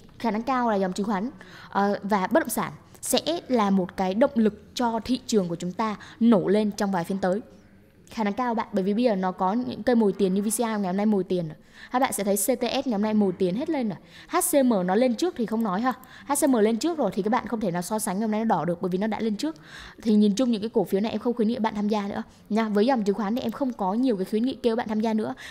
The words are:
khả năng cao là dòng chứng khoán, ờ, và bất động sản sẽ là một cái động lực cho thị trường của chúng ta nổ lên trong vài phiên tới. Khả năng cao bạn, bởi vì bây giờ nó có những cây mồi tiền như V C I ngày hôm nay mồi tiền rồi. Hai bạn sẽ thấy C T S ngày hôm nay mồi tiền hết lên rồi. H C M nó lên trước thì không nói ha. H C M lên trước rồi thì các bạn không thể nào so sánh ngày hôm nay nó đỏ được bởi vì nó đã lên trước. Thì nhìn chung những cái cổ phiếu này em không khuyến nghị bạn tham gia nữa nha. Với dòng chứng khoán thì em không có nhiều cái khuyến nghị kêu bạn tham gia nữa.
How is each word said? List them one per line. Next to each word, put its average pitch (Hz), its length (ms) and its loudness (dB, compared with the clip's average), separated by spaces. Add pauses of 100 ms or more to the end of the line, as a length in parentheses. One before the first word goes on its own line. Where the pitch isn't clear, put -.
(200)
khả 233 120 -2
năng - 120 -2
cao 247 260 0
là 214 60 2
dòng 190 180 0
chứng 196 120 -4
khoán, 214 240 -2 (400)
ờ, 202 340 0
và 190 240 0
bất 320 120 4
động 294 100 -2
sản 156 220 -4 (300)
sẽ 302 460 0
là 214 220 2
một 190 280 0
cái 190 160 -2
động 262 220 4
lực 214 280 0 (100)
cho 226 320 -2
thị 247 220 -2
trường 196 200 2
của 170 80 -6
chúng 180 160 -6
ta 220 240 -4 (240)
nổ 220 280 6
lên 208 240 2
trong 196 200 -2
vài 175 120 0
phiên 190 140 -4
tới. 190 240 0 (680)
Khả - 140 -4
năng 294 100 0
cao 247 200 -2
bạn, 220 200 -2
bởi 202 100 0
vì 202 100 0
bây 233 100 0
giờ 233 120 2
nó 185 160 -2
có 185 220 0
những 247 300 -4
cây 247 120 4
mồi 208 180 4
tiền 190 200 2
như 202 80 2
V 202 60 0
C 214 120 -2
I 233 60 0
ngày 220 140 -2
hôm 190 180 -2
nay 208 80 0
mồi 208 180 2
tiền 175 240 -2
rồi. 151 80 -12 (340)
Hai 254 100 0
bạn 240 140 0
sẽ 208 100 -2
thấy 202 140 0
C - 80 -2
T 247 180 0
S - 0 -
ngày 262 280 -2
hôm 202 100 0
nay 214 120 0
mồi 202 180 4
tiền 180 240 0
hết 311 140 -4
lên 262 200 -2
rồi. 160 80 -8 (300)
H - 80 -4 (160)
C 277 140 4
M 240 80 4 (120)
nó 185 100 2
lên 247 200 2
trước 349 220 -2
thì 226 80 -2
không 226 180 -2
nói 196 180 -2
ha. 247 120 0 (320)
H 285 80 -2
C 294 160 2
M 262 40 6
lên 220 240 4
trước 320 200 -2
rồi 214 160 0
thì - 80 -2
các 208 80 0
bạn 220 180 0
không 226 120 -4
thể 202 120 -2
nào 175 100 -2
so 214 180 -4
sánh 185 160 -4
ngày 202 60 -2
hôm 220 100 0
nay 214 140 0
nó 220 100 2
đỏ 151 100 0
được 139 160 -2
bởi 185 80 -2
vì 185 80 -2
nó 202 100 -2
đã 214 120 -4
lên 220 160 -2
trước. 294 200 -6 (460)
Thì 214 120 2
nhìn 208 220 6
chung 240 160 2
những 208 100 0
cái 226 80 -4
cổ 208 140 2
phiếu 190 180 0
này 220 100 -2
em 214 80 -4
không 240 140 -2
khuyến 226 140 0
nghị 233 120 -2
bạn 214 160 -2
tham 208 120 -2
gia 202 200 -2
nữa 220 160 -6 (260)
nha. 220 200 0
Với 208 160 4
dòng 247 180 2
chứng 196 120 0
khoán 214 200 -2
thì 262 60 -4
em 233 100 -4
không 254 220 -4
có 190 200 -2
nhiều 240 240 0
cái 185 80 -2
khuyến 220 200 -2
nghị 269 80 -2
kêu 226 220 0
bạn 240 120 -2
tham 214 120 -2
gia 220 140 0
nữa. 226 220 -2 (160)